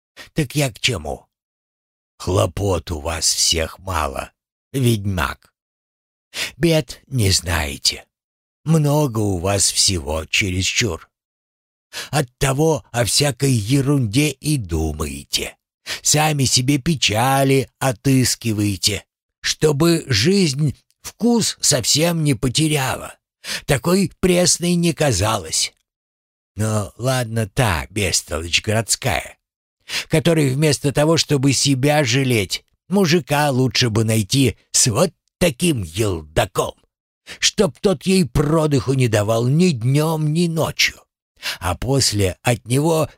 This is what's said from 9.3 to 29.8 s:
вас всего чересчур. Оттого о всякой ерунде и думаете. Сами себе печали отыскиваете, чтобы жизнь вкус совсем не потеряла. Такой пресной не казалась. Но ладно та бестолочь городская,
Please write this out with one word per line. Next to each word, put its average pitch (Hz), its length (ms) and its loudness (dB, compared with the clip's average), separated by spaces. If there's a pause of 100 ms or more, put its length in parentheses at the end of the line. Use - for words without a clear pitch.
вас 95 340 0
всего 80 540 -2
чересчур. 92 840 -2 (1000)
Оттого 143 840 0
о 120 140 0
всякой 139 460 0
ерунде 131 800 2
и 151 260 -4
думаете. 78 1000 -6 (460)
Сами 151 440 2
себе 139 340 2
печали 135 960 2
отыскиваете, 107 1300 0 (340)
чтобы 156 680 2
жизнь 147 680 0 (260)
вкус - 600 -2
совсем 156 640 0
не 147 100 2
потеряла. 135 840 -2 (480)
Такой 175 540 0
пресной 175 540 2
не 170 200 2
казалась. 107 800 -2 (840)
Но 107 380 -2
ладно 113 500 -2
та 98 420 -2
бестолочь 85 720 -2
городская, - 760 -4 (720)